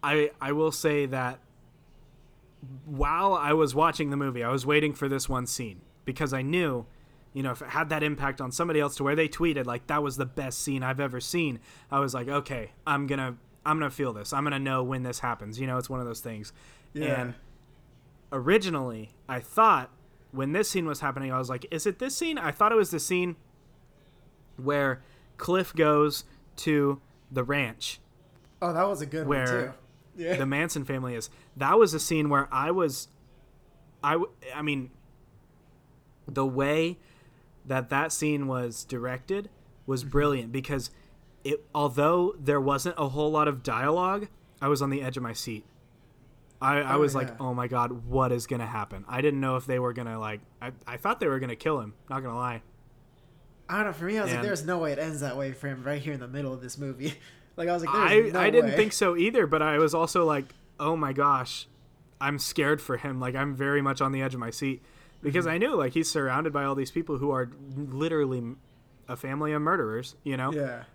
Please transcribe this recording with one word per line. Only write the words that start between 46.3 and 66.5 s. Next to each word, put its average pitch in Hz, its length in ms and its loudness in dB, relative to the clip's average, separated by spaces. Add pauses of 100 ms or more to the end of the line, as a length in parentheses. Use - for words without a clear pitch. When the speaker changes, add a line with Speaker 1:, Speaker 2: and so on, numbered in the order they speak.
Speaker 1:
I, 135 200 2
I 135 140 0
Speaker 2:
Oh, 147 60 4
Speaker 1:
was 143 160 4
like, 127 120 -2
Speaker 2:
yeah. 117 120 -12
Speaker 1:
"Oh 127 140 -4
my 123 120 -2
God, 120 400 -2
what 127 240 2
is 120 160 0
gonna 120 200 -4
happen?" 101 420 -8
I 127 140 -4
didn't 139 180 2
know 131 160 0
if 127 100 -4
they 127 140 0
were 123 120 -2
gonna, 117 280 -8
like, 107 200 -6 (200)
I, 123 100 -10 (160)
I 123 120 -10
thought 220 200 -2
they 190 80 0
were 135 140 0
gonna 123 160 -6
kill 151 240 -2
him, 107 140 -12 (140)
not 135 140 -6
gonna 120 140 -8
lie. 120 260 -6 (1080)
Speaker 2:
I 175 100 -4
don't 208 80 0
know, 190 80 -4
for 165 100 -8
me, 208 140 -2
I 214 40 0
was 190 80 -2
like, - 100 -2
Speaker 1:
And 202 60 -2
Speaker 2:
"There's 175 180 -2
no 180 140 -2
way 156 140 0
it 135 60 -4
ends 151 240 -4
that 131 140 -4
way 135 160 -6
for 139 160 -8
him 131 140 -8
right 143 180 -4
here 147 120 -6
in 135 80 -6
the 123 80 -12
middle 135 240 -4
of 127 80 -8
this 123 160 -12
movie." 139 420 -6
<laughs> - 60 -20 (300)
Like, 170 140 -2
I 175 60 2
was 170 100 -2
like, 139 100 -2
"There's 190 360 8
Speaker 1:
I, - 20 -4
Speaker 2:
no 185 80 2
Speaker 1:
I 196 80 6
didn't 233 220 8
Speaker 2:
way." - 60 2
Speaker 1:
think 214 180 4
so 180 200 4
either, 202 320 4
but 156 140 2
I 151 160 4
was 156 180 6
also 170 300 4
like, 143 300 0 (260)
"Oh 156 160 2
my 143 160 0
gosh, 139 560 2 (500)
I'm 143 200 0
scared 147 420 2
for 127 160 -4
him." 131 240 -4
Like, 127 140 -2
I'm 139 200 -2
very 139 280 2
much 135 180 0
on 135 120 2
the 135 100 0
edge 131 100 -2
of 127 80 -6
my 117 80 -4
seat 131 340 -4 (380)
because 151 240 0
Speaker 2:
Mm-hmm. 165 120 0
Speaker 1:
I - 20 -2
knew, 262 160 2
like, 135 180 2
he's 165 180 2
surrounded 143 440 0